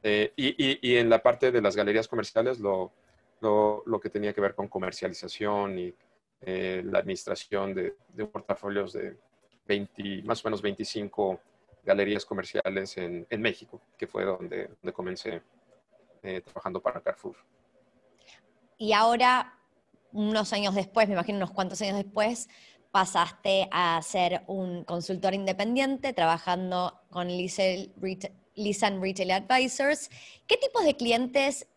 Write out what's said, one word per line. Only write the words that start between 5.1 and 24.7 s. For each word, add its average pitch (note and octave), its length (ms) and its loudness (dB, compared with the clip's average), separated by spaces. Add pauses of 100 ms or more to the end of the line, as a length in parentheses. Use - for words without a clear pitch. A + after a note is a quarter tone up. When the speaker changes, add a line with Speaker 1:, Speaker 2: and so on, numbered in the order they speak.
Speaker 1:
y, F2+ 160 -6 (520)
eh, F#2 380 -4
la G2 140 0
administración G2 760 -4
de, F2+ 220 -4 (120)
de G#2+ 180 -8
portafolios G2+ 680 -6
de G2+ 240 -10 (500)
veinte, G2+ 580 -4
más A#2 200 -4
o A2+ 40 -2
menos G#2 120 -4
veinticinco F#3+ 800 -4 (420)
galerías G2+ 440 2
comerciales G2 720 -4
en, F2 320 -8
en G#2+ 100 -4
México, A2+ 400 -4 (160)
que - 100 -8
fue G2 200 -4
donde, F#2 400 -6
donde - 260 -10
comencé, F#2 480 -8 (840)
eh, F#2 200 -8
trabajando - 400 -8
para - 180 -4
Carrefour. - 360 -8 (1400)
Speaker 2:
Y G#3+ 160 0
ahora, A#3 680 4 (540)
unos G#3+ 400 0
años G3+ 220 0
después, G3+ 340 2
me G3+ 60 0
imagino F#3+ 240 -2
unos F3+ 140 -2
cuantos F#3 280 -4
años G3+ 160 -2
después, G#3 540 -2 (400)
pasaste F#3+ 800 2
a E3 320 2
ser F3+ 440 0
un F3+ 380 -6